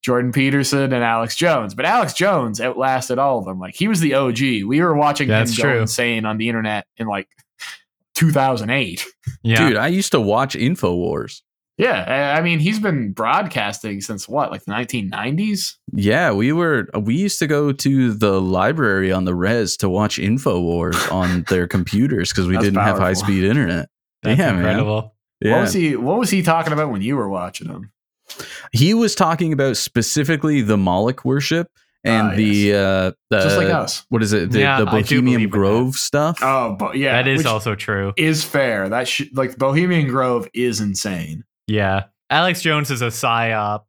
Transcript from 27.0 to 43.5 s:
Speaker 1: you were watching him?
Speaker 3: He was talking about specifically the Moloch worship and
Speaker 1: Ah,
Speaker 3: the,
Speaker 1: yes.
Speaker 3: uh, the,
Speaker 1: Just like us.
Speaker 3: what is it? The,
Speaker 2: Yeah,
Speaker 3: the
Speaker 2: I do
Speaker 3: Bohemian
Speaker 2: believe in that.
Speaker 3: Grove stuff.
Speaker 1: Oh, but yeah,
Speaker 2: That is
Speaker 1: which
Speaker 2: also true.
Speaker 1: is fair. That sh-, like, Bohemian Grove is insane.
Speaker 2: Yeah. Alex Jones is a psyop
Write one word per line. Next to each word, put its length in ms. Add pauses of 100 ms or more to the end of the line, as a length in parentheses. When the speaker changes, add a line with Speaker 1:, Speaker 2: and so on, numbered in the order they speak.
Speaker 1:
you 120
were 140
watching 380
him? 240 (800)
Speaker 3:
He 220
was 180
talking 400
about 240
specifically 840
the 140
Moloch 460
worship 460 (340)
and 280
Speaker 1:
Ah, 40
Speaker 3:
the, 80
Speaker 1:
yes. 320
Speaker 3:
uh, 360 (180)
the, 120
Speaker 1:
Just 160
like 120
us. 400
Speaker 3:
what 140
is 100
it? 180
The, 100
Speaker 2:
Yeah, 220
Speaker 3:
the 60
Speaker 2:
I 140
do 180
Speaker 3:
Bohemian 40
Speaker 2:
believe 100
in 80
that. 80
Speaker 3:
Grove 440
stuff. 460
Speaker 1:
Oh, 360
but 200
yeah, 160
Speaker 2:
That 140
is 100
Speaker 1:
which 100
Speaker 2:
also 280
true. 420
Speaker 1:
is 260
fair. 460
That 180
sh-, 260
like, 260
Bohemian 480
Grove 480
is 260
insane. 600 (240)
Speaker 2:
Yeah. 380 (240)
Alex 320
Jones 300
is 100
a 60
psyop 800